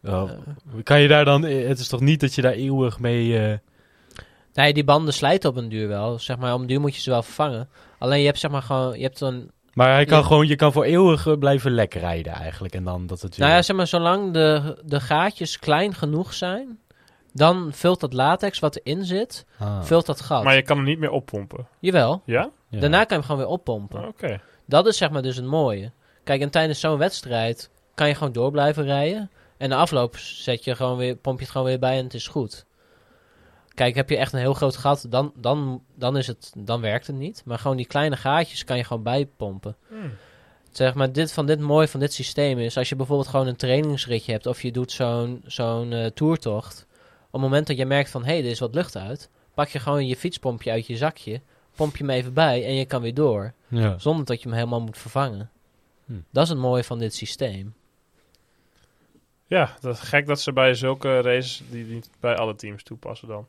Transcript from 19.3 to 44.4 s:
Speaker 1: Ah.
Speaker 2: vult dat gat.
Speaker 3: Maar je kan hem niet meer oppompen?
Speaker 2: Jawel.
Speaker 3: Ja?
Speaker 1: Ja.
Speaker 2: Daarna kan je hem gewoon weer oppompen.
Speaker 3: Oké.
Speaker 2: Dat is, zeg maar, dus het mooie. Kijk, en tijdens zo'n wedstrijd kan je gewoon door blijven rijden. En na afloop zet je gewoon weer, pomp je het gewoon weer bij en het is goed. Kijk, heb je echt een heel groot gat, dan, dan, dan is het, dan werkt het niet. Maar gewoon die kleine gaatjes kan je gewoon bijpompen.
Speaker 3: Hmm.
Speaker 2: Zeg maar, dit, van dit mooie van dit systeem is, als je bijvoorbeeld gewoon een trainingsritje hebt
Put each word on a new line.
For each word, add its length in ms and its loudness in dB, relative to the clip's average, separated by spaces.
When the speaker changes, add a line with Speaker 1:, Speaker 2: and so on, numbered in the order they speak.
Speaker 1:
Ah. 240 -4
Speaker 2:
vult 240 4
dat 140 -4
gat. 240 0
Speaker 3:
Maar 120 6
je 60 6
kan 140 2
hem 100 0
niet 120 0
meer 120 -2
oppompen? 560 -6
Speaker 2:
Jawel. 480 2
Speaker 3:
Ja? 240 0
Speaker 1:
Ja. 120 -6
Speaker 2:
Daarna 180 4
kan 100 6
je 60 0
hem 80 0
gewoon 180 -2
weer 100 -2
oppompen. 580 -6
Speaker 3:
Oké. 320 -8
Speaker 2:
Dat 200 4
is, 100 4
zeg 140 0
maar, 120 -2
dus 140 -4
het 80 -8
mooie. 460 0
Kijk, 160 0
en 100 -2
tijdens 300 2
zo'n 180 2
wedstrijd 720 -2
kan 140 2
je 60 2
gewoon 180 -4
door 180 0
blijven 340 2
rijden. 460 -2
En 120 -4
na 80 0
afloop 420 2
zet 460 -6
je 120 -2
gewoon 200 -2
weer, 200 -2
pomp 220 -6
je 60 -10
het 80 -14
gewoon 140 -2
weer 120 0
bij 200 0
en 60 -4
het 100 -12
is 140 -10
goed. 360 -6
Kijk, 200 0
heb 160 -2
je 60 2
echt 160 -2
een 60 -4
heel 160 0
groot 220 0
gat, 320 0
dan, 280 -2
dan, 460 -4
dan 220 -2
is 100 0
het, 300 -14
dan 240 -4
werkt 260 -4
het 100 -10
niet. 280 -10
Maar 140 -8
gewoon 180 -2
die 100 -6
kleine 300 0
gaatjes 480 -2
kan 120 -2
je 80 -2
gewoon 180 -6
bijpompen. 760 -6
Speaker 3:
Hmm. 240 -12
Speaker 2:
Zeg 240 0
maar, 180 0
dit, 200 -2
van 140 -2
dit 140 2
mooie 280 4
van 120 -8
dit 120 -2
systeem 460 -2
is, 180 -4
als 120 -2
je 80 -4
bijvoorbeeld 320 0
gewoon 180 0
een 100 -4
trainingsritje 760 -2
hebt 140 -4